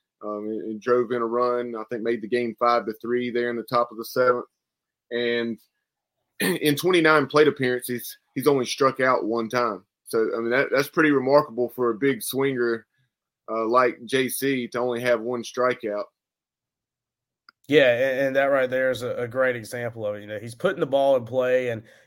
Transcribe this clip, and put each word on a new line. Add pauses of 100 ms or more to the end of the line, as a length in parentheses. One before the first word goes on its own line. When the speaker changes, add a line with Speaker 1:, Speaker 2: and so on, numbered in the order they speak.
(240)
Speaker 1:
um,
and,
and
drove
in
a
run.
I
think
made
the
game
five
to
three
there
in
the
top
of
the
seventh. (640)
And (420)
<clears throat>
in
twenty-nine
plate
appearances, (160)
he's
only
struck
out
one
time. (220)
So,
I
mean,
that,
that's
pretty
remarkable
for
a
big
swinger, (640)
uh,
like
J
C
to
only
have
one
strikeout. (1600)
Speaker 2:
Yeah,
and,
and
that
right
there
is
a,
a
great
example
of
it.
You
know,
he's
putting
the
ball
in
play,
and, (240)